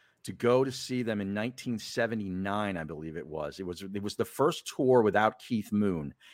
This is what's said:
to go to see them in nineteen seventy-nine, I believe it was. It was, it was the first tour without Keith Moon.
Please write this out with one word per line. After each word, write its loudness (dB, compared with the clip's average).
to -10
go 4
to -2
see -4
them -2
in -4
nineteen -4
seventy-nine, -2
I -4
believe -8
it -8
was. -6
It -6
was, -6
it -6
was -4
the 0
first 0
tour 6
without 4
Keith -4
Moon. 0